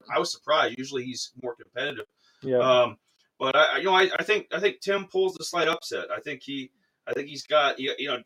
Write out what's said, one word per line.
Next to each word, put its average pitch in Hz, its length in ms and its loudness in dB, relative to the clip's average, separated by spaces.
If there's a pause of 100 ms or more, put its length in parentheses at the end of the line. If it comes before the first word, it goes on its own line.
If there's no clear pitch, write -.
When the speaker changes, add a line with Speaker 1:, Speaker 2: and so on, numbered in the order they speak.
(140)
Speaker 1:
I 156 60 2
was 170 100 -2
surprised. 143 480 0
Usually 131 260 -6
he's 123 280 -10 (100)
more 123 140 -8
competitive. 120 500 -8 (360)
Speaker 2:
Yeah. 131 160 2
Speaker 1:
Um, 123 400 4 (420)
but 135 160 0
I, 156 80 8
I, - 140 2
you 170 80 -2
know, 190 100 4
I, 190 200 4
I 208 60 -2
think, 208 320 0
I 165 60 -4
think 196 200 0
Tim 196 260 -2
pulls 185 280 0
the 160 100 -14
slight 165 220 0
upset. 160 400 -4 (100)
I 156 40 -10
think 143 240 -10
he, 135 260 -10 (380)
I - 60 -6
think 143 120 -4
he's 143 220 -12
got, 143 320 2
you, 135 180 -2
you 135 80 -6
know, 123 200 -4